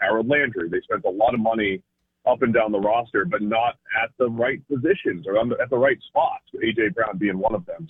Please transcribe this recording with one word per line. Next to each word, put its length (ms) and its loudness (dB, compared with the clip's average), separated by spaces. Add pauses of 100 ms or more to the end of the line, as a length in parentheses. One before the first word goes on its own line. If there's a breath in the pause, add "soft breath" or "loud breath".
Harold 280 0
Landry. 400 0
They 140 -2
spent 240 -4
a 40 0
lot 240 2
of 60 -2
money 420 0 (420)
up 180 2
and 120 2
down 160 4
the 80 0
roster, 460 0
but 180 -2
not 340 0 (240)
at 160 -4
the 140 0
right 380 -2
positions 580 0
or 140 2
on 80 0
the, 120 -2
at 100 -2
the 60 0
right 300 4
spots, 380 0 (180)
A 100 0
J 180 2
Brown 280 -2
being 200 0
one 160 0
of 120 -4
them. 240 -12